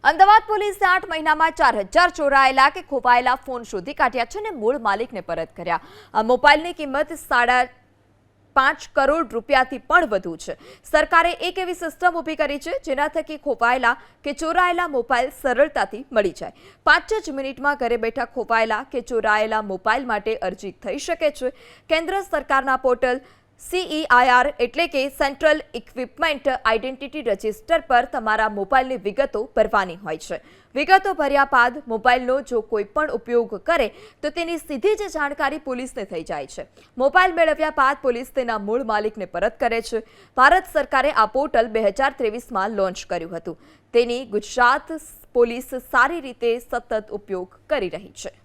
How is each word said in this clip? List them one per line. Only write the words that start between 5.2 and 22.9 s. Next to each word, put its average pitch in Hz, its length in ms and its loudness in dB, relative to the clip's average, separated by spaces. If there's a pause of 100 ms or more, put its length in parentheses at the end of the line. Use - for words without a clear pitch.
પરત 165 340 -8
કર્યા. 170 260 -4 (320)
આ 214 100 0
મોબાઈલની 294 500 2
કિંમત 285 400 -4
સાડા 247 460 0 (960)
પાંચ 285 400 0
કરોડ 269 420 0
રૂપિયાથી 254 420 0
પણ 330 280 2
વધુ 190 300 -4
છે. - 180 -12 (360)
સરકારે 330 420 4 (160)
એક 359 100 -8
એવી 359 220 -4
સિસ્ટમ 339 380 -2
ઊભી 320 160 -6
કરી 285 240 -2
છે, 330 140 -8 (120)
જેના 285 220 -2
થકી 311 300 -6
ખોવાયેલા 247 540 0 (320)
કે 285 100 -4
ચોરાયેલા 349 540 0
મોબાઈલ 254 420 -2 (120)
સરળતાથી 247 720 0
મળી 202 280 0
જાય. - 320 -14 (140)
પાંચ 339 280 4 (120)
જ 285 160 -8
મિનિટમાં 269 420 -2
ઘરે 240 140 0
બેઠા 226 280 -4
ખોવાયેલા 226 580 -2
કે 262 280 -8
ચોરાયેલા 214 500 0
મોબાઈલ 220 520 -2
માટે 214 200 -2 (160)
અરજી 185 220 -12
થઈ 214 260 -10
શકે 330 340 -2
છે. - 220 -8 (360)
કેન્દ્ર 339 340 0
સરકારના 269 540 0
પોર્ટલ 254 440 0 (400)